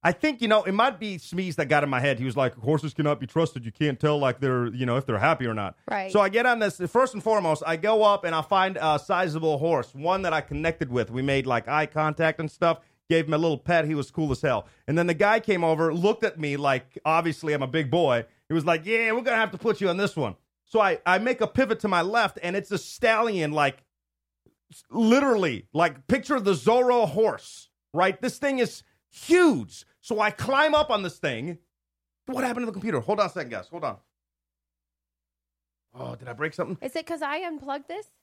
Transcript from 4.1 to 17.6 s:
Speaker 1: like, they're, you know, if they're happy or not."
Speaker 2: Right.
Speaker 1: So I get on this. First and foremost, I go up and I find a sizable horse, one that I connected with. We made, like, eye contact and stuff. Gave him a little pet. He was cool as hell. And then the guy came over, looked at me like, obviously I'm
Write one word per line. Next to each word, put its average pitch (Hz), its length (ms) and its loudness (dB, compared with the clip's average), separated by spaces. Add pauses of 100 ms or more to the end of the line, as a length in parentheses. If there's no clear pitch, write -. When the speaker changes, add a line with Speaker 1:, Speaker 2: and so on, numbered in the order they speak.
Speaker 1:
like, 131 220 0
they're, 127 280 0
you 123 180 -4
know, 120 100 0
if 135 80 -2
they're 107 140 -2
happy 131 280 2
or 113 80 -2
not." 98 220 -6 (140)
Speaker 2:
Right. 190 200 -4
Speaker 1:
So 208 100 4
I 196 100 4
get 233 160 0
on 240 140 2
this. 202 180 -2 (100)
First 254 240 0
and 208 100 -10
foremost, 180 440 0
I 165 100 0
go 214 280 2
up 202 200 4
and 165 100 -2
I 160 80 0
find 190 380 0
a 151 180 2
sizable 160 600 0
horse, 156 360 -2
one 175 280 -2
that 170 100 0
I 156 80 0
connected 151 500 -4
with. 117 200 -2
We 123 120 -4
made, 135 240 0
like, 117 220 -2
eye 151 180 0
contact 156 540 -2
and 156 100 -6
stuff. 165 300 0 (280)
Gave 165 180 2
him 156 80 0
a 151 40 2
little 160 200 0
pet. 165 260 2
He 156 100 -2
was 143 160 -4
cool 151 220 -2
as - 100 -4
hell. 123 240 0 (220)
And 156 100 0
then 170 80 2
the 170 80 0
guy 202 240 4
came 196 240 0
over, 160 320 2
looked 208 300 2
at 165 160 -4
me 143 160 -2
like, 139 480 -2
obviously 160 480 0
I'm 139 100 0